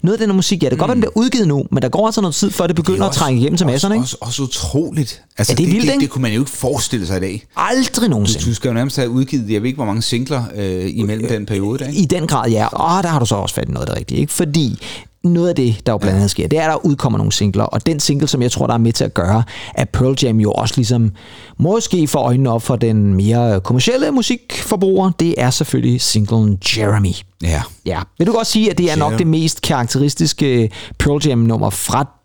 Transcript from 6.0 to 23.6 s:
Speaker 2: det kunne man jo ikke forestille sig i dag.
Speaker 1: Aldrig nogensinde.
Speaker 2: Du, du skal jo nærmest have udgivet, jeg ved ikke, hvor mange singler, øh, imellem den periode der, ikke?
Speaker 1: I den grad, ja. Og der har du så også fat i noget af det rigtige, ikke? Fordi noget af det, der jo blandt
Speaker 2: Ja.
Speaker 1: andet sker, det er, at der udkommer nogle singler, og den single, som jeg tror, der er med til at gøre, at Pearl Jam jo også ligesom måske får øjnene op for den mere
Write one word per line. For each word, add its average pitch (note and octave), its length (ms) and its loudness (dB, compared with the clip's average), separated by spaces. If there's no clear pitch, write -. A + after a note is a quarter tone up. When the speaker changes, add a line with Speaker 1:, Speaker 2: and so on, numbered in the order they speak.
Speaker 2:
det - 80 0
kunne C3 120 -4
man A2+ 100 0
jo A2+ 80 0
ikke C#3+ 100 -2
forestille A#2+ 560 -4
sig F#2 100 -2
i F2+ 40 -2
dag. F#2+ 240 -6
Speaker 1:
Aldrig A#3 540 0
nogensinde. G#2 340 0
Speaker 2:
Du, A#2+ 60 0
du A2+ 40 0
skal B2+ 140 -4
jo A#2 60 -2
nærmest C3 220 -2
have B2 140 0
udgivet, B2 400 -2
jeg G#2+ 120 0
ved A#2+ 60 -2
ikke, C3 80 -4
hvor C#3 100 -4
mange G#2+ 160 -2
singler, C3 400 -2
øh, F#2 380 -2
imellem A2 340 -2
den G#2 180 -2
periode G#2 320 -2
der, C3+ 80 -6
ikke? D#3+ 140 -2
Speaker 1:
I F3+ 40 4
den D#3+ 220 0
grad, A#2+ 240 0
ja. A2 160 2
Og F3 360 0
der E3+ 60 -2
har D#3 100 2
du A#2+ 80 2
så G#2+ 80 0
også F#2 200 -4
fat - 140 -4
i C2+ 40 -4
noget B1 140 -4
af - 0 -
det - 120 -4
rigtige, - 220 -4
ikke? D3 120 0
Fordi D3 500 -2
noget F3 240 4
af E3+ 60 0
det, A#2+ 220 2
der A#2 60 2
jo G#2 60 0
blandt - 160 0
Speaker 2:
Ja. - 40 4
Speaker 1:
andet G2+ 120 4
sker, - 180 -2
det D#3 100 2
er, E3 40 0
at D#3 80 0
der D3+ 160 -2
udkommer C3+ 320 2
nogle G#2 140 0
singler, G#2 320 0
og - 220 -4
den D#3 140 0
single, C#3+ 280 0
som B2+ 140 0
jeg A#2+ 100 0
tror, C3 140 -2
der A#2 80 0
er A#2 40 2
med A2+ 140 4
til - 120 -2
at - 100 -4
gøre, G#2 280 2
at - 140 -2
Pearl C3 340 2
Jam A2+ 180 2
jo G#2 120 2
også - 240 -2
ligesom A#2 340 2
måske F#3 480 2
får C#3 140 0
øjnene B2 300 2
op A2+ 120 0
for B2+ 140 0
den G#2+ 380 2
mere G#2+ 460 2